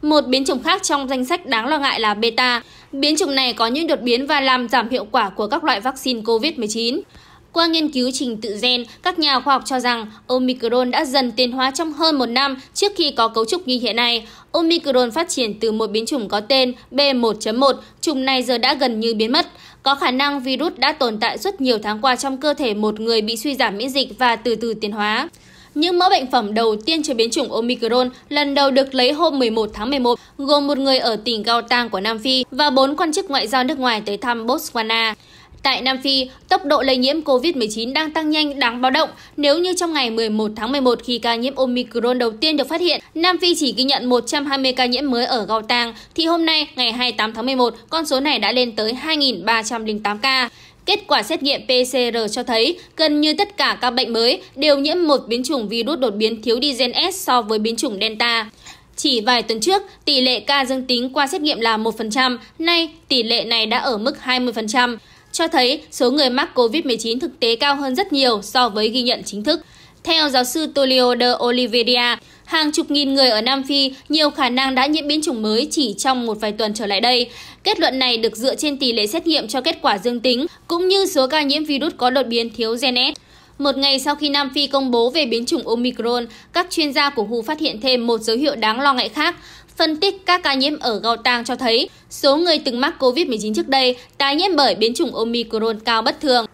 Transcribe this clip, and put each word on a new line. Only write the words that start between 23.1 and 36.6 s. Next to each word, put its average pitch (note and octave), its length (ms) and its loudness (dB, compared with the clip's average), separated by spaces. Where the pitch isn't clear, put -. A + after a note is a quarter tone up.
bị A3 160 -4
suy C#4 180 -4
giảm A3+ 220 0
miễn B3+ 120 -4
dịch B3+ 300 -4
và A#3+ 160 2
từ A3+ 200 -2
từ A3+ 180 -4
tiến G#3+ 180 -6
hóa. A3 380 -2
Những F4 240 2
mẫu F4+ 100 6
bệnh C#4+ 220 2
phẩm G#3+ 220 0
đầu A3 220 2
tiên D#4+ 180 0
cho D4+ 100 -2
biến A3+ 180 2
chủng C4 200 -2
Omicron A#3+ 580 0
lần D4 260 0
đầu C#4 160 4
được C4+ 240 2
lấy B3+ 160 4
hôm D4 280 0
mười A#3+ 100 2
một A3 240 0
tháng G#3+ 160 -6
mười C#4 100 0
một, A#3+ 200 2
gồm C#4+ 300 2
một C#4+ 100 0
người C4+ 200 2
ở A#3+ 180 0
tỉnh G#3+ 280 -4
Gauteng A#3 460 0
của G3 100 -4
Nam A3 200 -2
Phi B3+ 320 0
và C#4+ 180 2
bốn C4+ 260 4
quan D#4+ 180 0
chức G4 160 -2
ngoại A#3 180 0
giao B3+ 160 2
nước C#4 160 -2
ngoài A#3 260 0
tới G3+ 120 -4
thăm A#3 300 -4
Botswana. A3+ 680 -2
Tại B3 180 0
Nam C4 220 0
Phi, C4+ 240 0
tốc F4+ 160 2